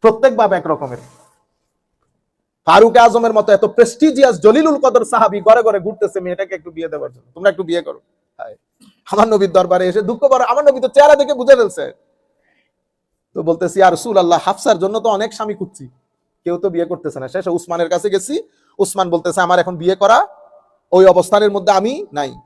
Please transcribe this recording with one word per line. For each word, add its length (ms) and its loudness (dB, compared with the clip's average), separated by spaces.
প্রত্যেক 340 2
বাপ 160 0
এক 160 -4
রকমের। 300 -8
ফারুক 320 4
আজমের 360 2
মতো 200 2
এত 120 2
প্রেস্টিজিয়াস 720 2
জলিলুল 360 4
কদর 300 0
সাহাবী 360 -2
ঘরে 220 4
ঘরে 160 0
ঘুরতেছে 400 -6
মেয়েটাকে 360 -8
একটু 160 -16
বিয়ে 160 -12
দেওয়ার 240 -10
জন্য, 220 -20
"তোমরা 160 0
একটু 140 -6
বিয়ে 180 -4
করো।" 180 -14
হায়। 180 -18
আমার 160 2
নবীর 240 0
দরবারে 360 2
এসে 140 -2
দুঃখ 260 -2
করে, 160 2
আমার 220 0
নবী 140 2
তো 80 -4
চেহারা 280 6
দেখে 180 -2
বুঝে 220 4
ফেলছে। 380 -4
তো 100 -8
বলতেছি, 360 -4
"ইয়া 120 6
রাসূলুল্লাহ, 540 0
হাফসার 340 -2
জন্য 200 -4
তো 100 -4
অনেক 240 -4
স্বামী 200 -10
খুঁজছি, 360 -16
কেউ 140 -6
তো 120 -4
বিয়ে 160 -4
করতেছে 340 -10
না।" 80 -12
শেষে 220 -8
উসমানের 400 -6
কাছে 200 -4
গেছি, 340 -6
উসমান 320 -4
বলতেছে, 320 -4
"আমার 180 2
এখন 180 -4
বিয়ে 180 -2
করা 320 2
ওই 140 6
অবস্থানের 460 2
মধ্যে 200 -2
আমি 420 -2
নাই।" 220 -8